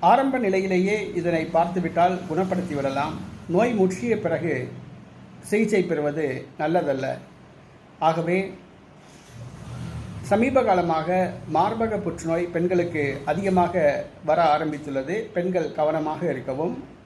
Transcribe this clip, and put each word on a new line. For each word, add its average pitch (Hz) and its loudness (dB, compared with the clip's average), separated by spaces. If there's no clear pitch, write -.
ஆரம்ப 254 6
நிலையிலேயே 190 0
இதனை 165 0
பார்த்துவிட்டால் 175 2
குணப்படுத்திவிடலாம். 151 -2
நோய் 220 4
முற்றிய 208 0
பிறகு 151 -2
சிகிச்சை 214 2
பெறுவது 147 -2
நல்லதல்ல. 151 0
ஆகவே 165 2
சமீப 254 2
காலமாக 175 2
மார்பக 214 2
புற்றுநோய் 175 -4
பெண்களுக்கு 165 0
அதிகமாக 170 2
வர 156 4
ஆரம்பித்துள்ளது. 147 0
பெண்கள் 180 0
கவனமாக 156 0
இருக்கவும். 135 -4